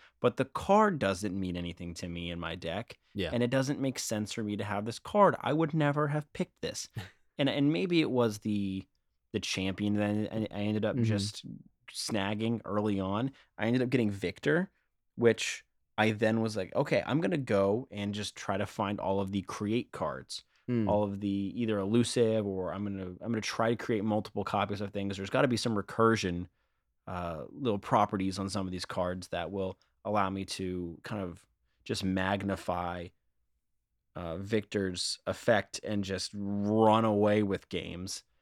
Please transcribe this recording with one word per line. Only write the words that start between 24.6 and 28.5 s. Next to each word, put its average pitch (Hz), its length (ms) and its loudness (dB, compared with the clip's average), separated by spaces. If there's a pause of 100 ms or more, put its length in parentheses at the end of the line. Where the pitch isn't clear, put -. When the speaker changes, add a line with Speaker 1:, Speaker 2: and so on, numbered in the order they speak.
Speaker 1:
of 101 100 -6
things." 98 260 -4
There's 98 120 -8
gotta 139 180 2
be 120 100 0
some 117 180 -2
recursion, 98 720 2 (600)
uh, 85 440 -6
little 113 280 0
properties 101 600 2
on 98 100 -2
some 98 180 -2